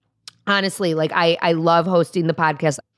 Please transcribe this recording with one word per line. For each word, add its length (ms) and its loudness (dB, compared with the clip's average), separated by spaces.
honestly, 460 -2
like, 200 -2
I, 260 2
I 120 0
love 340 2
hosting 400 0
the 80 -2
podcast. 440 -2